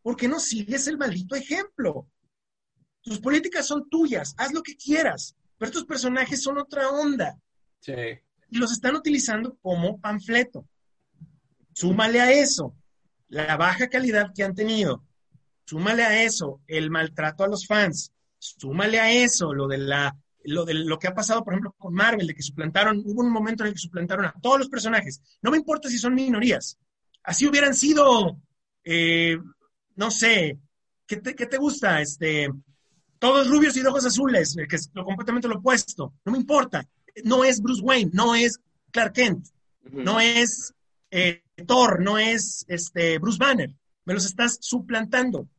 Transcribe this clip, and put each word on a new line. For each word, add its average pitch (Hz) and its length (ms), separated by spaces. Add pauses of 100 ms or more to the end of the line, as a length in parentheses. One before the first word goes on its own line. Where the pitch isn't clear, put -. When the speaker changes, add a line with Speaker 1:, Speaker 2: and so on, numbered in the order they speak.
Speaker 1:
¿Por 240 140
qué 240 120
no 311 120
sigues 220 480
el 311 100
maldito 196 380
ejemplo? 269 720 (920)
Tus 214 180
políticas 311 480
son 294 220
tuyas, 247 480
haz 269 160
lo 320 100
que - 120
quieras, 285 600 (220)
pero 233 120
estos 339 160
personajes 254 560
son 277 160
otra 277 320
onda. 285 480 (420)
Speaker 2:
Sí. 135 140 (560)
Speaker 1:
Y 226 80
los 233 140
están 262 240
utilizando 254 680
como 185 380
panfleto. 226 680 (1040)
Súmale 220 480
a 254 100
eso 254 440 (520)
la 156 300
baja 185 320
calidad 220 440
que 202 100
han 190 120
tenido. 214 480 (600)
Súmale 208 380
a 226 200
eso 165 440
el 156 220
maltrato 160 540
a 196 40
los 202 200
fans. 208 460 (260)
Súmale 196 600
a 226 120
eso 240 420
lo 139 140
de 135 120
la, 139 360 (280)
lo 160 200
de 165 120
lo 160 240
que 180 80
ha 185 80
pasado, 220 280
por 196 100
ejemplo, 190 240
con 175 160
Marvel, 202 340
de 156 80
que 135 80
suplantaron, 196 600
hubo 214 160
un 240 100
momento 220 320
en 208 60
el 208 40
que 165 60
suplantaron 175 460
a 160 160
todos 269 180
los 269 100
personajes. 220 520 (200)
No 220 80
me 311 80
importa 302 320
si 240 80
son 240 160
minorías. 240 640 (460)
Así 214 240
hubieran 285 260
sido, 262 640 (440)
eh, 165 540 (580)
no 214 160
sé, 190 480 (460)
¿qué 208 120
te, 254 180
qué 240 120
te 269 100
gusta? 220 420
Este, 151 480 (720)
todos 262 300
rubios 294 260
y 262 60
de 262 80
ojos 262 160
azules, 220 520
eh, 147 120
que 170 80
es - 160
lo 185 100
completamente 233 440
lo 214 100
opuesto. 214 560 (100)
No 202 80
me 262 60
importa. 254 500 (360)
No 254 200
es 254 160
Bruce 220 220
Wayne, 226 320
no 233 220
es 233 240 (320)
Clark 214 220
Kent, 202 340 (400)
Speaker 3:
Ujú. 135 160
Speaker 1:
no 214 160
es, 233 560 (340)
eh, 180 340 (220)
Thor, 233 380
no 214 160
es, 226 480
este, 170 500
Bruce 185 220
Banner. 240 340 (320)
Me 180 80
los 185 120
estás - 360
suplantando. 233 960